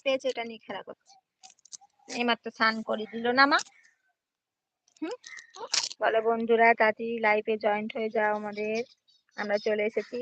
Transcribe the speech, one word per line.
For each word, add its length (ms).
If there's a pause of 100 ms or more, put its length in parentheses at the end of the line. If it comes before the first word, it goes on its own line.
পেয়েছে, 260
এটা 140
নিয়ে 200
খেলা 200
করছে। 300 (960)
এইমাত্র 420
স্নান 320
করে 260
দিল 220
না 140
মা? 140 (1400)
হুম? 140 (840)
বলো 240
বন্ধুরা, 520
তাড়াতাড়ি 360 (100)
লাইভে 380
জয়েন্ট 360
হয়ে 160
যাও 260
আমাদের। 440 (580)
আমরা 220
চলে 260
এসেছি 360